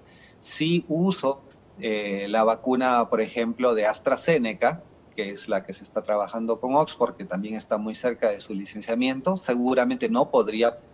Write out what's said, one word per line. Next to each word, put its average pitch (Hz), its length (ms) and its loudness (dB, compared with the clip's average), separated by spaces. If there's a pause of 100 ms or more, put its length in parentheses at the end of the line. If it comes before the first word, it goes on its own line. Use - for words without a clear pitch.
(400)
Si 165 480 0
uso, 160 520 0 (420)
eh, 101 460 -2
la 110 160 4
vacuna, 123 640 2
por 110 140 2
ejemplo, 117 520 0
de 107 120 2
AstraZeneca, 123 960 0 (380)
que 101 80 -2
es 101 220 -10
la 95 140 0
que 95 100 -14
se - 100 -18
está - 160 -6
trabajando 113 600 -2
con 127 140 -2
Oxford, 139 400 2
que 98 120 -12
también 101 280 -6
está 107 220 -4
muy 107 180 -4
cerca 117 360 -2
de 101 100 -4
su - 140 -10
licenciamiento, 123 800 -2
seguramente 123 720 0
no 123 220 2
podría 110 480 2 (160)